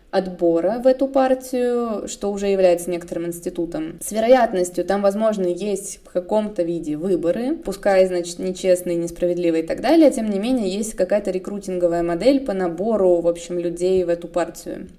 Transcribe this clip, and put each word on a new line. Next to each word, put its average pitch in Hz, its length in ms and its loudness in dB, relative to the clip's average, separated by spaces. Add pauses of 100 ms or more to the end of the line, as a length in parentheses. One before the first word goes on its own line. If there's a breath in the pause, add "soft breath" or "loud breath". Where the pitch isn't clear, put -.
(120 loud breath)
отбора 180 680 0
в 240 80 2
эту 262 220 4
партию, 247 1000 0
что - 240 -6
уже 202 180 -2
является 180 420 4
некоторым 170 360 -6
институтом. 170 760 -6
С - 100 -10
вероятностью 220 720 2
там, 190 160 0
возможно, 196 460 2
есть 190 580 -4
в - 80 -20
каком-то 208 500 -2
виде 160 340 -2
выборы, 165 600 0
пускай, 190 500 2
значит, 175 320 -4
нечестные, 180 580 0
несправедливые 170 680 -2
и - 20 -10
так 165 140 -6
далее, 294 300 6
тем 220 180 -4
не 196 100 -2
менее, 226 300 0
есть 214 260 -4
какая-то 196 360 0
рекрутинговая 180 720 -2
модель 185 380 2
по 240 120 -4
набору, 185 720 2
в 170 40 0
общем, 170 320 -2
людей 175 460 0
в 170 60 -4
эту 170 180 -4
партию. - 600 -6 (100)